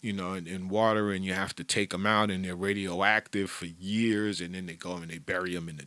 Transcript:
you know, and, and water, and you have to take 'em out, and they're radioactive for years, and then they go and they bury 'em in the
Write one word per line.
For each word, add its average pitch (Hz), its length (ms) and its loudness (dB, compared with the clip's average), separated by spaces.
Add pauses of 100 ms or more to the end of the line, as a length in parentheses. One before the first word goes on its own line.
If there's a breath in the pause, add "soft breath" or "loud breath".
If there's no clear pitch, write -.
you 110 120 -2
know, 95 220 -2
and, 90 120 -6
and 92 240 -6
water, 107 400 4
and 95 140 -2
you 95 80 0
have 92 240 -2
to - 80 -8
take 101 280 0
'em 92 140 0
out, 107 240 4
and 92 140 -2
they're 90 100 -4
radioactive 98 960 2
for - 160 -10
years, 104 720 0
and 87 140 -6
then 92 120 -8
they 82 80 -8
go 90 220 -6
and 85 140 -8
they 85 80 -8
bury 90 380 -2
'em 85 120 -4
in 80 80 -10
the 71 100 -14